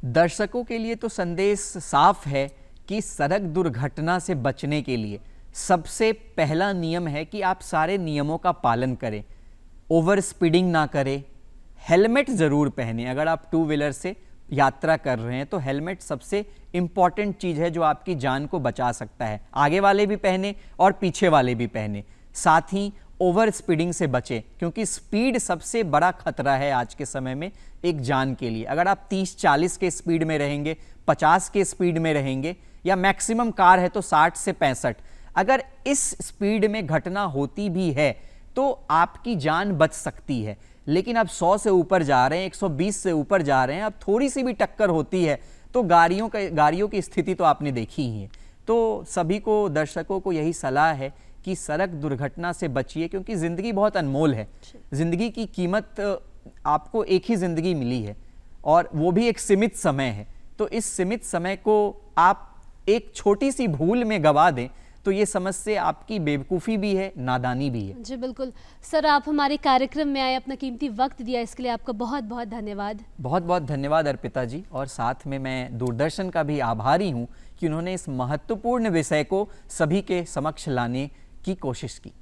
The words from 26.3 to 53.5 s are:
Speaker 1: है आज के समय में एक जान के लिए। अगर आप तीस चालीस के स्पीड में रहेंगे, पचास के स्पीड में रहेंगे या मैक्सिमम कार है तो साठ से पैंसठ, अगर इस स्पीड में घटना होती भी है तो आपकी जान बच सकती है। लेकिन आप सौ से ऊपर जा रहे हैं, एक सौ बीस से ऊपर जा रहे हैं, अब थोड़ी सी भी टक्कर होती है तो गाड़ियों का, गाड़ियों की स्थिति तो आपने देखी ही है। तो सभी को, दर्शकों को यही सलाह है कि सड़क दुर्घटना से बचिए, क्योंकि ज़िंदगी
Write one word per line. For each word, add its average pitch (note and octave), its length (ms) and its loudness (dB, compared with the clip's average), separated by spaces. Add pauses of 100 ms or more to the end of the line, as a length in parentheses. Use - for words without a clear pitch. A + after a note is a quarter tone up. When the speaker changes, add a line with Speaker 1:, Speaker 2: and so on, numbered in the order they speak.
Speaker 1:
है C#3 180 0
आज B2 200 -2
के C#3+ 120 -10
समय C3 300 -6
में D#3+ 140 -8 (340)
एक E3+ 180 0
जान C3 340 0
के B2 140 -4
लिए। A2 160 -4
अगर D3+ 220 0
आप F#3+ 220 -2
तीस F#3+ 280 -4
चालीस D#3+ 400 2
के F3+ 160 -2
स्पीड E3 300 0
में D#3+ 140 -2
रहेंगे, D3 400 -2 (300)
पचास D#3+ 420 4
के G3 160 2
स्पीड F3 320 0
में E3 160 2
रहेंगे C3+ 420 -2 (300)
या F#3 120 2
मैक्सिमम A3 560 0
कार F#3 260 8
है F3+ 100 2
तो G3+ 140 -4
साठ D#3+ 340 4
से - 160 -4
पैंसठ, C3 420 0 (400)
अगर G#3+ 280 4 (240)
इस C#4 120 2 (220)
स्पीड G3+ 440 0
में G#3+ 200 0
घटना E3+ 380 -2
होती D#3+ 460 -4
भी F3 220 0
है C#3 200 2 (440)
तो C4+ 120 2 (240)
आपकी F3 460 2
जान D#3+ 360 0
बच D#3 200 4
सकती - 480 -6
है। G#2 160 -8 (300)
लेकिन F#3+ 300 0
आप A3+ 120 2
सौ F3+ 280 2
से G#3+ 120 0
ऊपर F#3 340 4
जा C3+ 240 4
रहे D#3 120 0
हैं, F#3+ 60 -4
एक F#3 100 -8
सौ G3 140 -2
बीस E3+ 280 -2
से F#3 140 -2
ऊपर E3 300 2
जा C#3 240 4
रहे C3+ 100 -2
हैं, G3 80 -4
अब G#3+ 180 -4
थोड़ी B3 280 2
सी C4 140 -4
भी B3 100 -2
टक्कर G3+ 360 0
होती E3 340 2
है D3 160 0 (340)
तो B3 100 2
गाड़ियों F3 460 6
का, G#3 160 -4
गाड़ियों E3 420 2
की G3+ 140 -2
स्थिति F3+ 320 -2
तो F3+ 100 -2
आपने D3 280 2
देखी A#2+ 300 -4
ही A2+ 200 -4
है। F#2 80 -12 (380)
तो A3+ 380 2
सभी F3+ 340 -2
को, G#3+ 180 0 (120)
दर्शकों D#3+ 500 -2
को F#3+ 120 -4
यही D#3+ 220 0
सलाह D3+ 400 2
है C3+ 180 -6 (340)
कि F#3 100 -4
सड़क E3 360 -4
दुर्घटना C#3+ 600 -6
से - 160 -6
बचिए, C3+ 380 -4
क्योंकि G3 280 -6
ज़िंदगी E3+ 380 -4